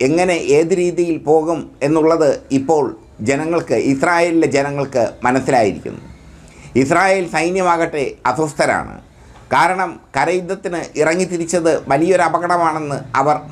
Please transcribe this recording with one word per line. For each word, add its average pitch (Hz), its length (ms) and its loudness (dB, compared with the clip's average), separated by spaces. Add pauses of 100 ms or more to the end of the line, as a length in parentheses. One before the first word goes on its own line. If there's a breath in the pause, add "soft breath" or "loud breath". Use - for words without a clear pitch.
എങ്ങനെ, 170 320 2 (200)
ഏത് 165 140 2 (100)
രീതിയിൽ 170 360 0 (100)
പോകും 160 300 2 (280)
എന്നുള്ളത് 160 440 2 (280)
ഇപ്പോൾ 143 260 2 (440)
ജനങ്ങൾക്ക്, 156 480 -2 (160)
ഇസ്രായേലിലെ 165 640 2
ജനങ്ങൾക്ക് 139 480 -2 (200)
മനസ്സിലായിരിക്കുന്നു. 123 760 0 (800 loud breath)
ഇസ്രായേൽ 180 420 2 (100)
സൈന്യമാകട്ടെ 165 720 0 (260)
അസ്വസ്ഥരാണ്. 127 640 -2 (580 loud breath)
കാരണം, 175 380 2 (260)
കരയുദ്ധത്തിന് 175 640 -2 (200)
ഇറങ്ങിത്തിരിച്ചത് 165 720 0 (180)
വലിയൊരു 170 380 2
അപകടമാണെന്ന് 160 720 -2 (220)
അവർ 151 160 2 (160)